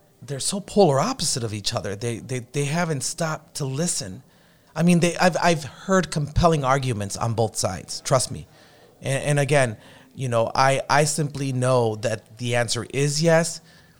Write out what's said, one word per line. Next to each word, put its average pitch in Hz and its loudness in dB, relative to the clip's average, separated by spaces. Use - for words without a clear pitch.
they're 131 -10
so 202 -4
polar 160 4
opposite 170 -2
of 107 -4
each 104 -4
other. 101 -4
They, 113 -6
they, 123 -8
they 143 -6
haven't 160 -2
stopped - -6
to 151 -6
listen. 131 -6
I 160 -2
mean, 175 6
they, 170 0
I've, 175 2
I've 165 2
heard 185 -2
compelling 156 2
arguments 127 0
on 117 -2
both 110 0
sides, - -6
trust - 0
me. 85 -10
And, 131 -4
and 147 2
again, 135 2
you 135 -6
know, 113 2
I, 135 4
I 147 6
simply 143 -4
know 123 2
that 110 -8
the 120 -2
answer 117 -2
is 147 0
yes, 165 2